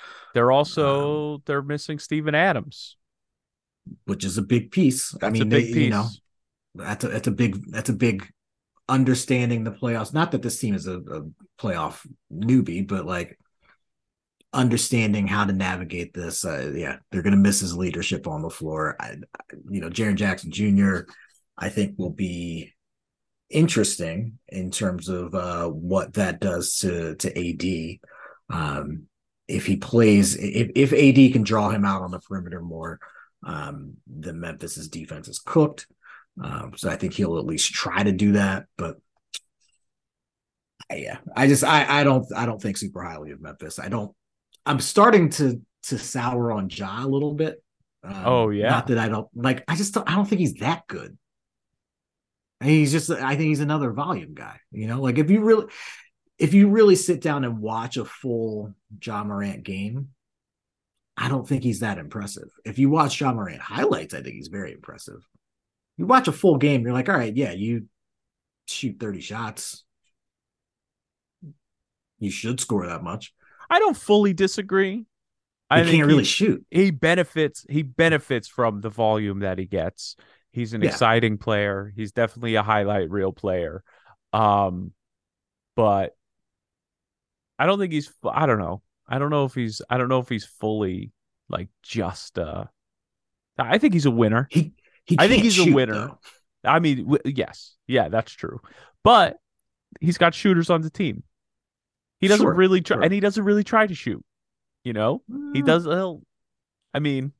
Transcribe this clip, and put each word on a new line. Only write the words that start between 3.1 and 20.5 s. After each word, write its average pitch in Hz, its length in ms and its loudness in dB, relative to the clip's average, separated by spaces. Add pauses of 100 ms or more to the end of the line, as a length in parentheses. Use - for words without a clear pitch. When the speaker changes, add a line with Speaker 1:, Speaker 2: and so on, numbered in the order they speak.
Speaker 2:
which 98 180 -6
is 98 140 -4
a 110 60 -2
big 120 280 0
piece. 143 440 2
I - 40 -14
Speaker 1:
That's 110 200 0
a - 60 2
Speaker 2:
mean, 107 40 0
Speaker 1:
big 117 240 2
Speaker 2:
they, 156 120 2
you 110 40 2
know, 104 140 0
Speaker 1:
piece. 113 180 -6 (540)
Speaker 2:
that's 92 280 -10
a, 123 60 -2
that's - 180 -4
a 117 40 0
big, 101 400 0
that's 110 180 -6
a 123 40 2
big 98 340 0 (600)
understanding 123 760 0
the 110 80 -6
playoffs. 117 420 -4
Not 160 180 0
that 120 100 -2
this 117 180 -6
team 107 160 -2
is 87 120 -6
a, 90 120 -8
a 78 220 -12 (380)
playoff 107 460 -6 (260)
newbie, 98 560 0
but, 95 180 -4
like, 87 320 -8 (1160)
understanding 113 760 2
how 101 180 0
to 98 80 0
navigate 90 600 -6
this. 82 320 -8
Uh, 73 300 -6
yeah, 78 220 -8 (140)
they're 180 120 -4
gonna 101 140 4
miss 98 240 6
his 87 140 -4
leadership 87 520 -4
on 78 160 -6
the 80 60 -6
floor. 78 500 -6
I, - 80 -8
I, - 480 -18 (140)
you 98 120 -6
know, 82 80 -8
Jaren 104 260 -2
Jackson 92 360 -2